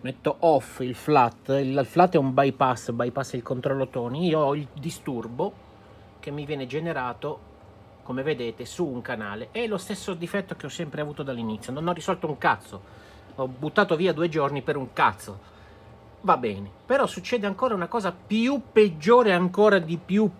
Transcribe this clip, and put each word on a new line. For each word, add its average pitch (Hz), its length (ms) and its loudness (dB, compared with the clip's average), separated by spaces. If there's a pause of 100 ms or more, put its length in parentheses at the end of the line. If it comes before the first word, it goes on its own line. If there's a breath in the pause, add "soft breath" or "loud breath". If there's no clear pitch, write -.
metto 135 400 -4
off 156 400 2
il 127 160 -4
flat. 131 540 2
Il, 135 280 0
il 131 80 0
flat 180 280 4
è 165 40 6
un 135 160 2
bypass, 131 560 2
bypass 120 440 -4
il 120 80 -6
controllo 135 440 -2
toni. 131 400 -4
Io 156 140 2
ho 139 160 2
il 147 160 -6
disturbo 131 800 -6 (680 loud breath)
che 147 140 -12
mi 147 120 -8
viene 139 220 -6
generato, 143 840 -6 (520)
come 131 220 -6
vedete, 123 400 -4
su - 200 -4
un 123 180 -6
canale. 110 500 -8
È 226 160 -4
lo 202 100 -2
stesso 190 360 -8
difetto 175 420 -6
che - 100 -14
ho - 20 -8
sempre 151 320 -8
avuto 147 220 -6
dall'inizio. 117 500 -6
Non 156 140 -4
ho 175 60 0
risolto 175 340 -4
un 151 120 -4
cazzo. 107 440 -2 (540 loud breath)
Ho 131 100 -2
buttato 151 480 2
via 170 180 2
due 165 160 0
giorni 143 340 0
per 147 140 -2
un 127 160 -8
cazzo. 104 580 -2 (720 loud breath)
Va 180 140 4
bene. 101 320 -4 (160)
Però 247 220 2
succede 202 400 -4
ancora 214 280 -2
una 180 120 -2
cosa 196 260 -4
più 233 480 -2 (120)
peggiore, 214 600 6
ancora 185 460 6
di 165 180 -2
più 202 320 2 (120)